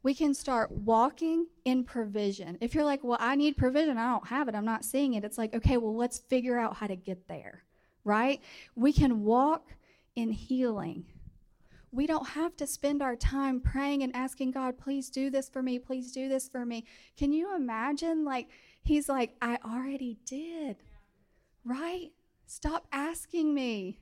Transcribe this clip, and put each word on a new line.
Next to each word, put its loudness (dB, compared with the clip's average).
We 2
can 2
start 0
walking 4
in 2
provision. -4
If -4
you're 4
like, 0
"Well, 0
I 2
need 4
provision. 4
I 0
don't -2
have 0
it. -4
I'm -2
not -2
seeing 2
it." 0
It's -8
like, -2
"Okay, 4
well, 0
let's 0
figure 0
out -2
how -6
to -4
get -10
there," -14
right? 2
We 4
can 6
walk 4
in -2
healing. -2
We 0
don't 0
have -2
to -4
spend -2
our -2
time 0
praying 0
and -4
asking -4
God, -4
"Please -6
do -2
this -2
for -6
me, -2
please -8
do -6
this -2
for -6
me." -6
Can 2
you 0
imagine? -2
Like, -4
he's 4
like, 0
"I 0
already -6
did," -8
right? -6
"Stop -4
asking -2
me." -2